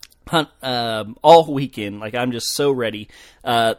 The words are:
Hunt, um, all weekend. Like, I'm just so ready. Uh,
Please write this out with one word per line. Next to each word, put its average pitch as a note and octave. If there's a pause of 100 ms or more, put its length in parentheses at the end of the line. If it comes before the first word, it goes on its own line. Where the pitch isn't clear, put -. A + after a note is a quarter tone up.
(300)
Hunt, D#3 (140)
um, A#2
all D#3
weekend. A2
Like, A2
I'm B2
just A#2
so C#3+
ready. A2 (340)
Uh, A#2